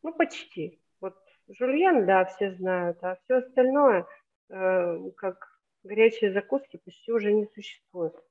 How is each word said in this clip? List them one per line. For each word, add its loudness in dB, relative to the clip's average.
Ну, -10
почти. -6
Вот -10
жульен, 2
да, 4
все -6
знают, -4
а -6
всё 0
остальное, 2
э, -2
как -10
горячие 2
закуски, -4
почти -14
уже 0
не 2
существует. -10